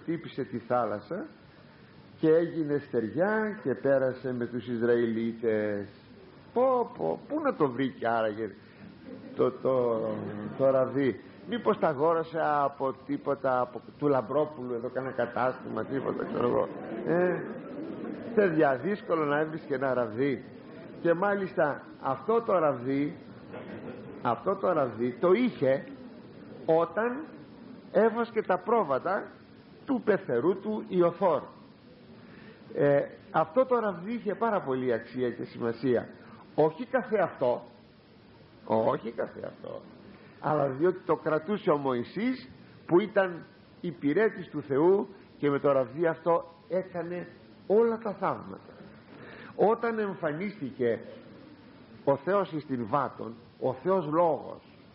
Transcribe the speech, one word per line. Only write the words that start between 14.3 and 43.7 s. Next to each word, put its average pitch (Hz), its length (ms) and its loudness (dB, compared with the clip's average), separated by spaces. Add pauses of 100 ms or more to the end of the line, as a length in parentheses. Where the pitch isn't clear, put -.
εδώ, 117 140 -4
κάνα 131 220 -4
κατάστημα, 117 760 -2
τίποτα, 120 400 -2
ξέρω - 240 0
εγώ; 117 200 2 (380)
Ε, 175 340 2 (960)
σε 202 120 6
δια-, 151 360 4
δύσκολο 170 420 0
να 147 140 2
έβρισκε 156 360 -2
ένα 131 200 0
ραβδί. 120 500 0 (560)
Και 170 140 4
μάλιστα 180 680 0 (200)
αυτό 208 380 0
το 208 180 2
ραβδί, 139 580 0 (1040)
αυτό 135 320 0
το 196 180 2
ραβδί 123 480 0
το 170 120 6
είχε 156 520 4 (840)
όταν 214 580 2 (680)
έβασκε 220 500 2
τα 180 160 2
πρόβατα 180 680 0 (600)
του 247 200 0
πεθερού 180 560 2
του 214 280 -4
Ιωθόρ. 175 540 4 (1300)
Ε, 143 260 4 (300)
αυτό 247 340 2
το 247 140 2
ραβδί 202 340 -4
είχε 202 220 -4
πάρα 214 260 0
πολύ 127 320 0
αξία 123 380 -2
και 123 140 -6
σημασία. 117 640 0 (460)
Όχι 156 320 2
καθεαυτό, 180 760 0 (1000)
όχι 123 460 2
καθεαυτό, - 720 -10 (600)
αλλά 143 260 0
διότι 160 400 0
το 156 100 2
κρατούσε 160 540 0
ο 147 60 6
Μωυσής, 143 720 -2 (380)
που 175 140 6
ήταν 190 440 0 (360)